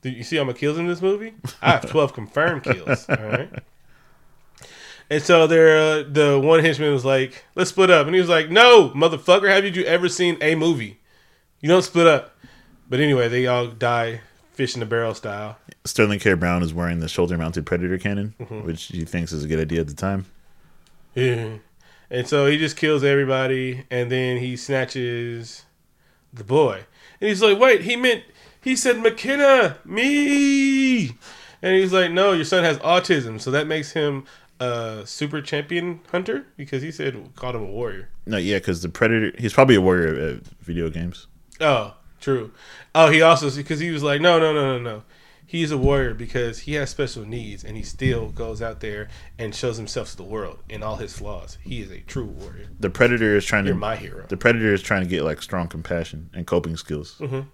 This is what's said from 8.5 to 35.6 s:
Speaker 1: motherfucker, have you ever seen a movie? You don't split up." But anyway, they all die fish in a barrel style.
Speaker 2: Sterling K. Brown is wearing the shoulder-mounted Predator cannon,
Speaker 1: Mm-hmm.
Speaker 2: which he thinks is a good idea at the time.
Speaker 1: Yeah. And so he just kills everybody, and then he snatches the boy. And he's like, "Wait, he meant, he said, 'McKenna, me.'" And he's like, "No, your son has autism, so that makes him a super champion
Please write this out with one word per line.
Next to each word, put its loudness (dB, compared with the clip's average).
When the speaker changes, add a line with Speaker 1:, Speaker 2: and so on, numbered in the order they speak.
Speaker 1:
motherfucker, 2
have 4
you -2
ever 2
seen -2
a 2
movie? -2
You -4
don't 6
split 4
up." 2
But -2
anyway, 2
they 0
all 0
die -4
fish -6
in -6
a -6
barrel -4
style. -12
Speaker 2:
Sterling 2
K. 4
Brown 0
is -4
wearing -4
the -6
shoulder-mounted -2
Predator -2
cannon, -6
Speaker 1:
Mm-hmm. -14
Speaker 2:
which -8
he -8
thinks -6
is -6
a -8
good -2
idea -2
at -4
the -12
time. -6
Speaker 1:
Yeah. -2
And -6
so 2
he 2
just -4
kills 0
everybody, -2
and -4
then -2
he -6
snatches -6
the -18
boy. 0
And -2
he's -2
like, 4
"Wait, 4
he -2
meant, 0
he -2
said, 0
'McKenna, 2
me.'" 2
And 2
he's 4
like, 4
"No, 4
your 0
son 2
has 2
autism, 0
so -6
that 0
makes -6
him -2
a -6
super -8
champion -6